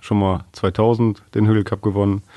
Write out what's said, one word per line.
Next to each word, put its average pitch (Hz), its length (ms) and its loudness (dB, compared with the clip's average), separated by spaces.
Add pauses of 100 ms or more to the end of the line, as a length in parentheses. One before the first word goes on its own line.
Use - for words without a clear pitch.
schon 107 180 -2
mal 95 320 0
zweitausend 110 720 0 (140)
den 107 100 2
Hügel 110 160 2
Cup 101 180 -6
gewonnen, 101 420 0 (140)